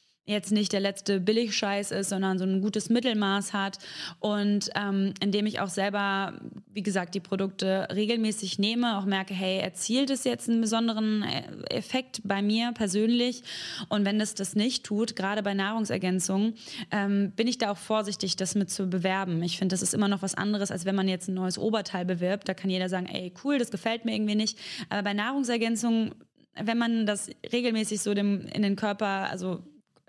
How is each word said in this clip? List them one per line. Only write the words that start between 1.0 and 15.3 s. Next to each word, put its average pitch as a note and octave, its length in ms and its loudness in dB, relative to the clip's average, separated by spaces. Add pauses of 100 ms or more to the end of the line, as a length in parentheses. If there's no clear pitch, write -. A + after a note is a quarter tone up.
Billigscheiß G3+ 720 0
ist, G3 160 -2
sondern F#3+ 320 2
so F#3 60 0
ein F#3+ 160 2
gutes G#3 280 0
Mittelmaß G#3+ 640 2
hat G3 260 -2 (440)
und, G#3 520 2
ähm, G3 460 0
indem G#3 260 2
ich G#3+ 140 -2
auch G3+ 80 0
selber, G3 720 0 (320)
wie G3+ 100 -4
gesagt, F3+ 320 0
die G3 60 0
Produkte F#3+ 760 0
regelmäßig G#3+ 640 0
nehme, A3+ 400 2
auch G3+ 60 -2
merke, F#3+ 300 0
hey, F#3+ 260 0
erzielt A#3+ 520 0
es C4 120 -2
jetzt A#3+ 260 -2
einen A3+ 120 4
besonderen, A3 600 2
äh, - 520 -6
Effekt B3+ 480 -4
bei G3 180 0
mir A3+ 300 2
persönlich? A#3 720 2 (460)
Und G#3 160 2
wenn G#3 160 2
es G#3+ 120 -2
das F#3+ 220 -4
nicht A3 300 2
tut, A3 320 0
gerade G3 260 0